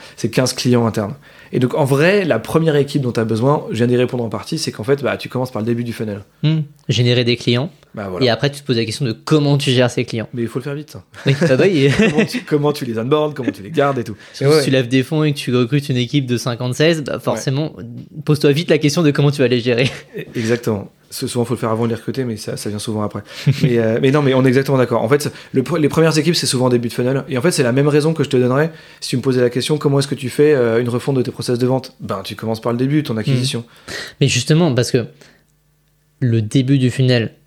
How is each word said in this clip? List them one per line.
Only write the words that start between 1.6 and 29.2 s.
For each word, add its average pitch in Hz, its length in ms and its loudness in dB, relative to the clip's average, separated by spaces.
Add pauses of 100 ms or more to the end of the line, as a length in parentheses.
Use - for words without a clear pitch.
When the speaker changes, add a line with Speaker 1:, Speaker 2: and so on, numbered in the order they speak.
Speaker 1:
en 156 100 2
vrai, 156 400 2
la 131 160 0
première 160 380 0
équipe 143 240 0
dont 123 100 -2
t'as 113 140 0
besoin, 113 460 0
je 165 60 -4
viens 120 100 2
d'y 123 100 2
répondre 123 260 0
en 117 60 -6
partie, 107 280 -8
c'est 147 140 -6
qu'en 110 140 -10
fait, 139 180 0
bah, 101 140 -2
tu - 100 -12
commences 127 240 -4
par 107 100 -6
le 110 40 -2
début 120 180 -2
du 120 80 -6
funnel. 107 300 -8 (220)
Speaker 2:
Hmm. 156 160 2 (280)
Générer 120 380 2
des 120 100 2
clients. 123 340 -2 (240)
Speaker 1:
Bah, 104 160 -10
voilà. 90 160 0
Speaker 2:
Et 120 40 4
après, 113 220 0
tu - 100 -16
te - 40 -20
poses 123 120 0
la 117 80 0
question 110 180 -6
de 120 80 -2
comment 143 460 2
tu 135 140 0
gères 123 200 2
ces 127 140 -4
clients. 110 280 -8
Speaker 1:
Mais 120 100 -4
il 117 40 -4
faut 120 120 -8
le 117 40 -8
faire 143 120 -8
vite. 147 200 -16 (300)
Speaker 2:
Oui, 139 160 2
bah 131 180 4
oui. 147 360 4
Speaker 1:
<laughs> - 20 2
Comment 160 280 4
tu, 247 180 -6
comment 147 280 2
tu 143 140 -6
les 117 140 -4
onboards, 147 340 0
comment 127 180 -4
tu 104 120 -14
les 104 80 -12
gardes 139 260 2
et 117 80 -4
tout. 107 100 -10 (160)
Speaker 2:
Surtout 139 220 2
Speaker 1:
Et - 20 6
ouais. 151 60 4
Speaker 2:
si 135 60 -2
tu - 40 2
lèves 131 160 2
des 127 160 2
fonds 156 220 -2
et 151 80 0
que 143 60 -4
tu - 140 -4
recrutes 127 360 0
une 131 80 0
équipe 123 280 0
de 120 120 0
cinquante 123 380 -4
sales, 160 260 2
bah, - 140 -6
Speaker 1:
Ouais. - 40 -6
Speaker 2:
forcément, 131 560 -4 (480)
pose-toi 147 300 4
vite 160 160 -2
la 160 80 4
question 147 240 2
de 151 100 4
comment 143 200 2
tu 139 100 -2
vas 127 80 4
les 123 100 2
gérer. 120 300 0 (280)
Speaker 1:
E-, 165 40 -10 (140)
exactement. 113 540 -2 (220)
Ce, - 140 -8
souvent, 120 180 -2
faut 120 120 -2
le - 40 -12
faire 117 120 -2
avant 113 140 0
de 117 40 -2
les 117 60 -2
recruter, 117 280 -6
mais 113 140 -6
ça, 107 180 -8
ça - 140 -8
vient 104 80 -6
souvent 107 240 -4
après. 104 200 -6 (200)
Speaker 2:
<laughs> - 220 0
Speaker 1:
Mais, 120 160 2
euh, 113 200 2
mais 135 120 4
non, 147 100 2
mais 135 140 2
on 131 100 4
est - 20 6
exactement 135 300 2
d'accord. 120 240 2
En 113 80 0
fait, 143 220 2 (220)
le 131 100 2
pr-, 165 160 -2
les 143 100 2
premières 160 300 2
équipes, 160 160 2
c'est - 100 -2
souvent 127 220 0
au - 20 2
début 120 200 0
de - 40 -8
funnel. 127 360 -2
Et 135 100 -6
en - 20 -2
fait, 160 80 2
c'est 160 140 0
la 120 80 2
même 139 160 2
raison 151 260 2
que 151 100 0
je 131 60 -2
te 131 80 2
donnerais 127 340 2 (300)
si - 80 -10
tu 135 80 -2
me 117 60 -2